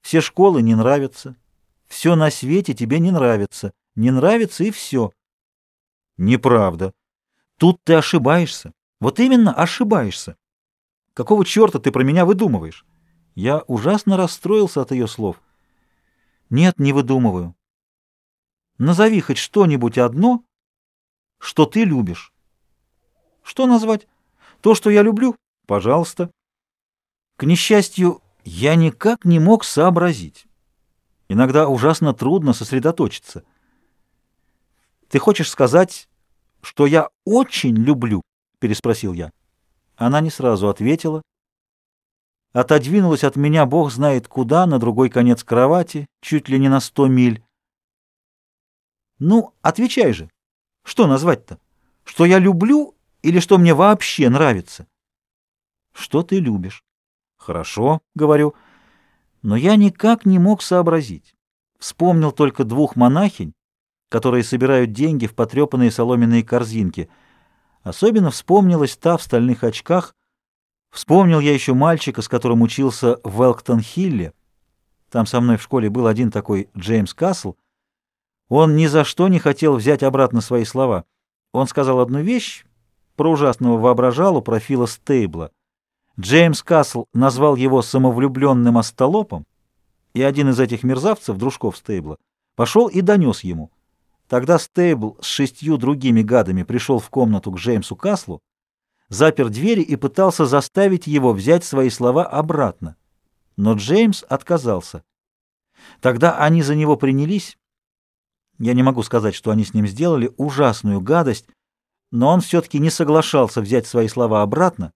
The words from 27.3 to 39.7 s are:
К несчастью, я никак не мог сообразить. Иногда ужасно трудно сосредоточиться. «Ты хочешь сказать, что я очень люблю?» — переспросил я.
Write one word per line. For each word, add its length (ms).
К 80
несчастью, 800
я 320
никак 500
не 120
мог 260
сообразить. 840
Иногда 400
ужасно 460
трудно 380
сосредоточиться. 920
«Ты 100
хочешь 320
сказать, 580
что 240
я 240
очень 520
люблю?» — 460
переспросил 520
я. 200